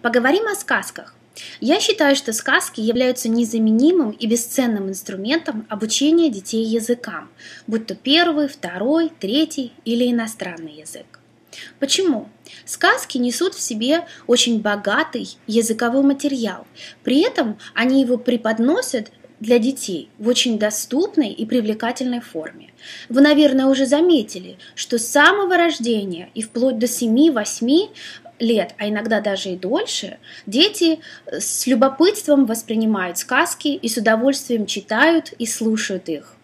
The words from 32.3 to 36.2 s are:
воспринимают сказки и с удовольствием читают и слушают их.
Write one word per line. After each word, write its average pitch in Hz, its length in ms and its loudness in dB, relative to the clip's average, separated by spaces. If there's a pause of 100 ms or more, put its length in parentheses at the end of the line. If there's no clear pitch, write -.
воспринимают 220 720 -2
сказки 311 500 -2
и 277 200 -4
с 220 80 -4
удовольствием 226 680 0
читают 294 720 0
и 233 80 -4
слушают 220 600 -4
их. 151 360 -10